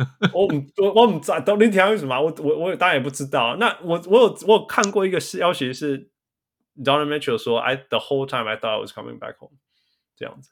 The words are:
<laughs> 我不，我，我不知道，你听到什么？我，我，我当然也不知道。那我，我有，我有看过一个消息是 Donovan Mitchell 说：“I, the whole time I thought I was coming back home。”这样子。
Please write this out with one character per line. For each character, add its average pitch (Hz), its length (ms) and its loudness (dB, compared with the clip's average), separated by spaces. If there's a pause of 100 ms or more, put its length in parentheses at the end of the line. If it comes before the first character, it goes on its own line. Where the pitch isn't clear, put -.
<laughs> - 260 -2
我 190 140 2
不， 143 180 -4 (120)
我， 196 160 2
我 226 180 8
不 165 80 -2
知 - 80 -12
道， 190 300 0
你 214 80 6
听 220 80 2
到 196 240 4
什 151 100 -6
么？ 127 100 -2
我， 151 220 0
我， 151 200 0
我 180 180 -4
当 180 100 2
然 170 100 2
也 127 60 -2
不 139 80 -6
知 139 160 -8
道。 131 320 -2
那 214 220 0
我， 170 240 -4
我 208 160 6
有， 196 160 4 (100)
我 214 120 8
有 - 60 -10
看 202 240 0
过 196 160 0
一 190 60 -2
个 180 80 -2
消 180 320 -2
息 131 220 -4
是 139 360 -6 (680)
Donovan 147 420 0
Mitchell 131 180 -2
说： 117 220 -2
“I, 123 160 -2
the 135 240 -4
whole 135 260 -2
time 123 240 -4
I 110 60 -4
thought 110 220 -4
I - 20 -6
was 104 140 -12
coming 117 260 -14
back 110 180 -14
home。” - 200 -20 (580)
这 120 100 -14
样 127 160 -16
子。 - 100 -20